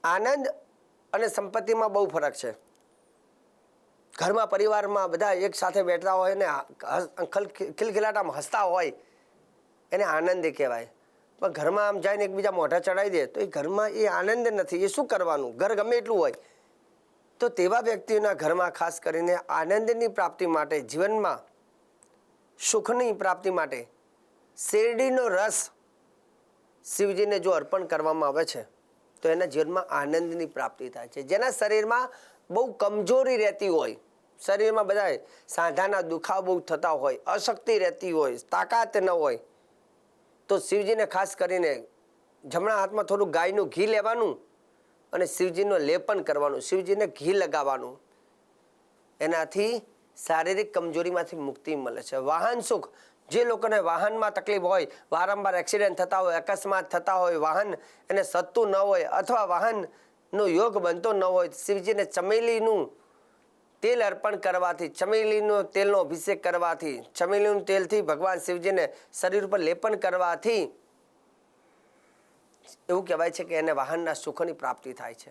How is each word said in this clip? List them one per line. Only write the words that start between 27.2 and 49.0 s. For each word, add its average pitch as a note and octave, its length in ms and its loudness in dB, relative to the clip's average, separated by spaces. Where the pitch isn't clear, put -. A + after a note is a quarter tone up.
જો F3+ 120 2
અર્પણ E3+ 340 0
કરવામાં D#3 440 0
આવે D#3 160 0
છે A#2+ 160 -10
તો D#3+ 80 2
એના F3 160 2
જીવનમાં D#3+ 380 -2
આનંદની E3 640 -2
પ્રાપ્તિ C3 440 -8
થાય A#2+ 180 -14
છે. C#3+ 140 -12
જેના G#3 300 0
શરીરમાં G#3+ 580 0
બહુ A3 220 0
કમજોરી G#3+ 640 2
રહેતી G3+ 300 0
હોય, C#3 280 2
શરીરમાં G#3+ 420 2
બધાય G3 320 0
સાંધાના F3+ 540 0
દુખાવા E3 400 -2
બહુ F#3 180 0
થતા D#3+ 300 -2
હોય, C#3 280 0
અશક્તિ G#3+ 520 0
રહેતી F3+ 320 -2
હોય, C#3 260 2
તાકાત A3 600 0
ન F#3+ 120 4
હોય, D3+ 300 2
તો G3 120 2
શિવજીને G#3 460 0
ખાસ F#3+ 300 -4
કરીને F3 480 0
જમણા G3 320 0
હાથમાં G3 280 0
થોડું G3 260 0
ગાયનું F#3 360 2
ઘી - 200 0
લેવાનું G#3+ 520 0
અને F3+ 120 2
શિવજીનું F#3 540 0
લેપન F3+ 420 0
કરવાનું, C#3+ 400 0
શિવજીને F#3+ 460 0
ઘી E3 260 -2
લગાવવાનું. C#3 680 -2